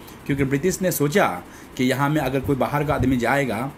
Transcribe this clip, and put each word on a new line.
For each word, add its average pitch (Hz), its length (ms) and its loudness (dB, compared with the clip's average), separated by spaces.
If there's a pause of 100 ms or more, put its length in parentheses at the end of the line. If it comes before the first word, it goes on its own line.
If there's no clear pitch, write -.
(260)
क्योंकि 139 180 0
ब्रिटिश 143 380 0
ने 180 100 2
सोचा 143 480 2 (360)
कि 127 80 0
यहाँ 131 260 2
में 151 100 2
अगर 131 200 -2
कोई 139 160 0
बाहर 127 280 0
का 147 100 0
आदमी 127 220 2
जाएगा 123 600 0